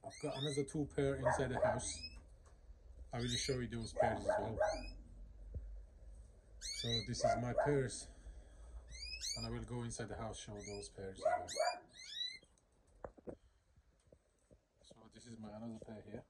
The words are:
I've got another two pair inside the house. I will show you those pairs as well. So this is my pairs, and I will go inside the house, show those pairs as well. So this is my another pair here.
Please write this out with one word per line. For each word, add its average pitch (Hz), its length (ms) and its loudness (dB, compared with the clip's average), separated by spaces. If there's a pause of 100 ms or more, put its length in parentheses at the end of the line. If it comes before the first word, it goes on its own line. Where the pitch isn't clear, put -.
I've - 180 -10
got 147 180 -2
another 143 220 2
two 143 320 0
pair 139 200 6
inside 131 340 4
the 123 100 2
house. - 400 2 (1120)
I 123 40 -2
will 120 100 0
show 123 320 2
you 120 80 0
those 113 240 -2
pairs 110 300 6
as - 40 -2
well. - 320 2 (2000)
So - 260 -2 (220)
this 120 80 2
is - 240 8
my 120 120 2 (120)
pairs, 135 420 4 (1300)
and 113 120 -2
I - 20 -2
will 117 180 -2
go 120 160 -2
inside 117 240 -4
the 104 80 -4
house, 110 240 -4
show 107 140 -8
those 101 420 -6
pairs 95 220 -6
as - 80 -10
well. - 200 6 (3500)
So - 80 -20 (180)
this 117 120 -18
is 113 160 -12
my 107 160 -8
another 113 280 -6
pair 110 240 -10
here. - 200 -8